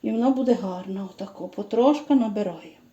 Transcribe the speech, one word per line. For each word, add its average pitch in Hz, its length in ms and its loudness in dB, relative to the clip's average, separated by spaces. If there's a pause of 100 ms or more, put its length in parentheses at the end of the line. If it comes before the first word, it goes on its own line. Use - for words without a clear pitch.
і 220 100 -2
вона 233 180 2
буде 254 240 2
гарна 190 580 -6
отако, - 360 -12
потрошка 262 680 2
набирає. 202 640 -2 (160)